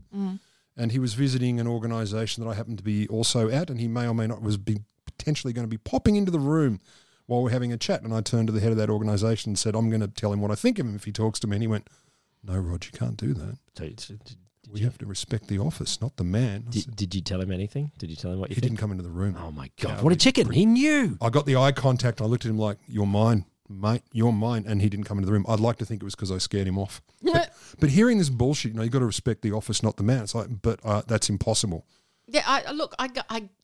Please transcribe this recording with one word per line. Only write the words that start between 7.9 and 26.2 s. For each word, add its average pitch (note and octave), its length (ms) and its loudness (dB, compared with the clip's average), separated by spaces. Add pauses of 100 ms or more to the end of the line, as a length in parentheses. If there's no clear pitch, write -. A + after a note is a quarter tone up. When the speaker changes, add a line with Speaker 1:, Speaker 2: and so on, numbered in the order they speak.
Speaker 2:
And A2+ 120 -4
I A2 80 0
turned A2+ 240 2
to A2 60 0
the A2 80 2
head A2+ 100 4
of A2 80 2
that G#2+ 100 2
organisation G#2+ 640 0
and G2+ 80 -2
said, G#2+ 160 0
"I'm A2+ 160 2
gonna A2 180 2
tell G#2 240 -2
him G2+ 80 0
what G#2 120 0
I - 20 0
think A3+ 240 0
of C#3+ 80 -2
him G#2 80 -6
if G#2 100 -10
he - 80 -8
talks A2 280 0
to A#2 80 -4
me." G2+ 80 0
And A2 80 0
he - 20 0
went, G#2+ 220 -2 (560)
"No, F#2 120 -4
Rog, F2 280 -2
you - 120 -14
can't A#2 200 -4
do C#3 180 -2
that. G#2 240 -8 (180)
Speaker 3:
So, D#2+ 120 -10 (100)
so, - 160 -14
d-, - 220 -18 (260)
did G#2+ 100 -20
Speaker 2:
We G#2 80 -4
Speaker 3:
you A2 60 2
Speaker 2:
have B2+ 120 -4
to G#2 80 -12
respect - 420 -6
the G2 100 -2
office, - 420 -4
not - 160 -6
the F#2+ 80 -4
man." G#2 440 0
I - 20 -8
Speaker 3:
Did, B2+ 140 -2
Speaker 2:
said, A#2+ 120 -12
Speaker 3:
did G2 200 -4
you F#2 60 -2
tell F#2 180 -4
him F#2+ 100 -4
anything? G#2 480 -4
Did E2 120 -10
you E2 60 -12
tell F2+ 160 -6
him F#2 60 -4
what F#2+ 120 -6
you F#2+ 40 -8
Speaker 2:
He B2 60 -2
Speaker 3:
think? A#2 140 2
Speaker 2:
didn't G#2 60 -4
come G#2 120 -2
into F#2 100 -6
the F2 80 -10
room. F#2 260 -2
Speaker 3:
Oh, E2 140 -10
my D2+ 200 -10 (100)
God. - 80 -2
Speaker 2:
Coward G#2 160 -2
Speaker 3:
What E3 80 8
a F3+ 40 4
chicken. - 300 4
Speaker 2:
prick. A#2 100 0
Speaker 3:
He F3+ 80 8
knew. B3+ 560 4
Speaker 2:
I A2+ 100 2
got C#3+ 140 4
the C#3 120 4
eye C3+ 160 6
contact. B2 480 2
I A2 60 -2
looked A#2+ 180 0
at A#2 60 -2
him A2 80 0
like, G#2 280 0
"You're G#2+ 200 0
mine, G#2 380 4 (240)
mate. G#2 340 -2 (100)
You're A2+ 200 4
mine." A2 340 0
And G#2 140 0
he G#2 80 4
didn't G2+ 180 -4
come G2+ 120 -2
into F#2+ 80 0
the G2+ 60 2
room. G2 160 4
I'd A2 120 2
like A#2 180 2
to A#2 60 -6
think G#2 180 -6
it - 20 -10
was G2 100 -8
'cause F#2 160 -6